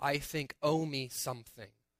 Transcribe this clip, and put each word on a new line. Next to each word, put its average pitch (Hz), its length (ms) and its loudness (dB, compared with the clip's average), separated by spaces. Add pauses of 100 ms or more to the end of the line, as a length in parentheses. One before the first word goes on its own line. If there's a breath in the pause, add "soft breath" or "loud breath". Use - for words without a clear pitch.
I 143 160 4
think 143 460 -4
owe 156 200 6
me 139 280 -2
something. 117 560 -6 (320)